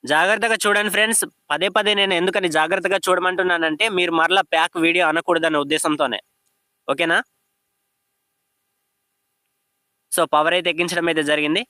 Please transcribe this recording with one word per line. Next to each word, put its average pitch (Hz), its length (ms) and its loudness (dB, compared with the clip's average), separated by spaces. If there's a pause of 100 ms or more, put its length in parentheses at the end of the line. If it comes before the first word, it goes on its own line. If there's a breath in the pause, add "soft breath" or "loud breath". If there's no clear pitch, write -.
(120)
జాగ్రత్తగా 208 520 2
చూడండి 208 320 2
ఫ్రెండ్స్, 220 280 2 (280)
పదే 160 240 -2
పదే 208 240 2
నేను 190 200 2
ఎందుకని 185 360 0
జాగ్రత్తగా 180 500 0
చూడమంటున్నానంటే 180 800 0 (120)
మీరు 175 200 0
మరలా 175 240 2 (120)
ప్యాక్ 165 220 0 (100)
వీడియో 170 240 2
అనకూడదనే 165 560 0
ఉద్దేశంతోనే, 147 540 -2 (680)
ఓకేనా? 165 300 0 (3000)
So 165 180 2
పవర్ 156 240 2
అయితే 175 160 -2
ఎక్కించడం 170 380 -2
అయితే 156 180 -2
జరిగింది. 151 400 0